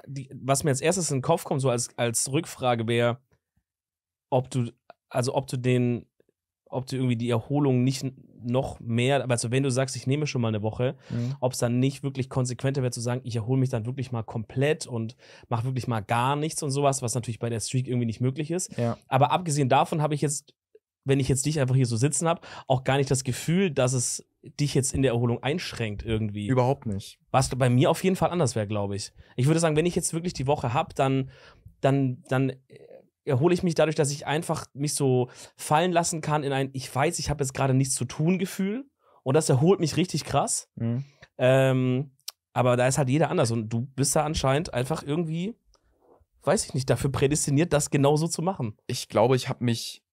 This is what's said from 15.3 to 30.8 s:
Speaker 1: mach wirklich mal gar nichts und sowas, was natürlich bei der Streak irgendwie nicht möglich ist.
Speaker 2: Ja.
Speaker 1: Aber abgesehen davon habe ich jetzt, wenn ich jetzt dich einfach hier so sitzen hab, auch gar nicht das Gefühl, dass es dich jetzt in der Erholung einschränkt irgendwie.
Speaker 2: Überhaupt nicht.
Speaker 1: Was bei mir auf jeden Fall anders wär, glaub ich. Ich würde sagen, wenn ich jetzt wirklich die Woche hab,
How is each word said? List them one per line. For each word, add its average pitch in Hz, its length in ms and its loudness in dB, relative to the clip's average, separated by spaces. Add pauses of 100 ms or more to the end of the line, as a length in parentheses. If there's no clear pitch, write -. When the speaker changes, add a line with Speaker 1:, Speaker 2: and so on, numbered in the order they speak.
Speaker 1:
mach 113 140 -2
wirklich 131 240 -4
mal 113 140 -2
gar 120 340 0
nichts 156 280 -4
und 139 80 -4
sowas, 139 300 2
was 120 140 -4
natürlich 117 240 -4
bei 117 100 -4
der 113 100 -4
Streak 131 280 -2
irgendwie 120 200 0
nicht 107 140 -4
möglich 139 300 -2
ist. - 260 -4
Speaker 2:
Ja. 117 200 -2 (100)
Speaker 1:
Aber 123 240 4
abgesehen 151 380 0
davon 147 320 2
habe 151 140 0
ich 139 60 -4
jetzt, 147 320 -4 (520)
wenn 135 140 4
ich 127 100 0
jetzt 127 160 2
dich 156 140 0
einfach 127 160 2
hier 131 100 6
so 117 100 -2
sitzen 143 320 0
hab, 170 180 -2 (220)
auch 131 160 2
gar 131 140 2
nicht 139 140 0
das 131 120 0
Gefühl, 165 480 0
dass 131 220 2
es - 320 -4 (160)
dich - 320 -4
jetzt 135 200 0
in 139 100 0
der 127 80 4
Erholung 120 320 0
einschränkt 120 600 -4
irgendwie. 107 440 -4
Speaker 2:
Überhaupt 127 380 2
nicht. 101 340 -8 (120)
Speaker 1:
Was 131 180 4
bei 131 200 2
mir 127 220 6
auf - 120 0
jeden 185 140 2
Fall - 140 2
anders 160 240 0
wär, 107 120 -2
glaub 101 260 -2
ich. - 200 -8 (240)
Ich 123 80 2
würde 160 160 4
sagen, 160 160 2
wenn 160 80 2
ich 175 100 0
jetzt - 180 -2
wirklich 165 200 -6
die 131 140 -4
Woche 139 260 0
hab, 160 220 -2